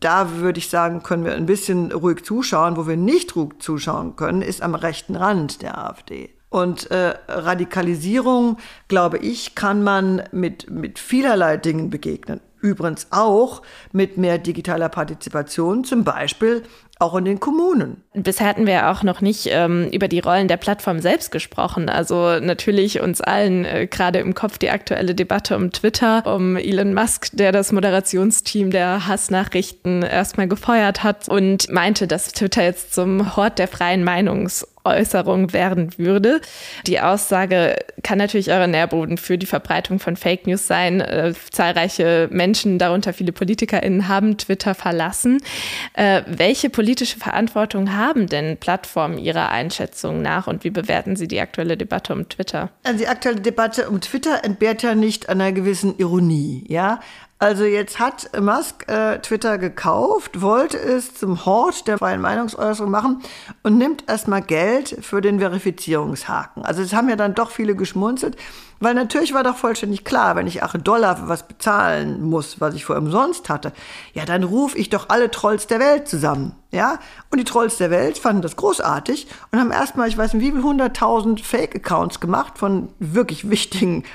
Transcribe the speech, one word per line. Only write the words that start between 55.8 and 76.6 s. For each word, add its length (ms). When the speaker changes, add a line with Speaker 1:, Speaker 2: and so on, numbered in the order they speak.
Speaker 1:
Ironie, 720
ja? 320
Also 260
jetzt 340
hat 300
Musk, 500
äh, 300
Twitter 380
gekauft, 840
wollte 380
es 360
zum 320
Hort 440
der 80
freien 240
Meinungsäußerung 680
machen 320
und 140
nimmt 300
erstmal 340
Geld 600
für 180
den 200
Verifizierungshaken. 1200
Also 180
es 120
haben 160
ja 80
dann 180
doch 160
viele 240
geschmunzelt, 640
weil 140
natürlich 400
war 100
doch 140
vollständig 480
klar, 320
wenn 100
ich 160
acht 240
Dollar 300
für 100
was 180
bezahlen 800
muss, 380
was 140
ich 100
vorher 180
umsonst 460
hatte, 240
ja, 100
dann 200
ruf 340
ich 120
doch 200
alle 200
Trolls 380
der 140
Welt 260
zusammen, 480